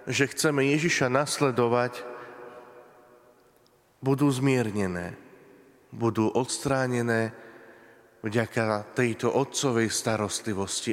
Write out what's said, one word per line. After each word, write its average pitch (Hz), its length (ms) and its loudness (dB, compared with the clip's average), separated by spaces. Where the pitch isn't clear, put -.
že 131 240 0
chceme 143 480 2
Ježiša 151 320 2
nasledovať, 123 960 2
budú 139 240 4
zmiernené, 107 880 0
budú 110 480 0
odstránené 120 960 0
vďaka 110 720 0
tejto 120 400 0
otcovej 123 560 2
starostlivosti 104 1040 -2